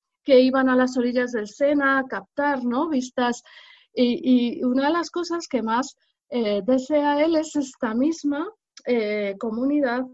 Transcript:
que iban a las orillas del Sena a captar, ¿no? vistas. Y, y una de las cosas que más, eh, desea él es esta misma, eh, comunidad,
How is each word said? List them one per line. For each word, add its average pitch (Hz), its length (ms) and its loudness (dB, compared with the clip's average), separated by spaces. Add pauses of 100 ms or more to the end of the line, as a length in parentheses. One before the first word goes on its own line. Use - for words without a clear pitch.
(240)
que 262 160 8
iban 262 280 4
a 254 80 4
las 254 200 2
orillas 247 360 0
del 214 140 -4
Sena 277 520 0
a 262 60 -2
captar, 262 600 -4
¿no? 254 240 -2
vistas. 254 540 -4 (520)
Y, 240 680 2
y - 40 -4
una 269 220 0
de 302 60 0
las 330 180 -2
cosas 339 380 -6
que 233 140 -2
más, 233 320 -4 (360)
eh, 208 360 -2
desea 294 560 0
él 330 140 2
es 311 200 -2
esta 254 380 -4
misma, 294 540 -2 (380)
eh, 208 520 -2
comunidad, 254 760 -2